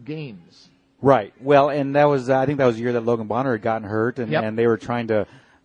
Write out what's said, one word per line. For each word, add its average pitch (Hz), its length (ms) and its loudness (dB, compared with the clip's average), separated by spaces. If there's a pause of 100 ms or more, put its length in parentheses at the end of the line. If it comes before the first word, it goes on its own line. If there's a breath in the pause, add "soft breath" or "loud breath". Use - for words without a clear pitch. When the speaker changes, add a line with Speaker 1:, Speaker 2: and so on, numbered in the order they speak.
Speaker 1:
games. 135 640 -14 (320)
Speaker 2:
Right. 120 400 2
Well, 139 300 4
and 139 240 -4
that 147 120 4
was, 135 220 0
uh, 135 120 2
I 131 60 0
think 143 120 -2
that 135 80 4
was 120 80 2
the 113 80 -8
year 123 120 -2
that 117 100 -2
Logan 113 240 -2
Bonner 123 240 -2
had 107 100 -4
gotten 110 260 -4
hurt, 110 300 -2
and, 117 140 -6
Speaker 1:
Yep. 113 100 0
Speaker 2:
and 110 160 -6
they 117 80 4
were 113 120 4
trying 120 300 -6
to 107 200 0 (360 soft breath)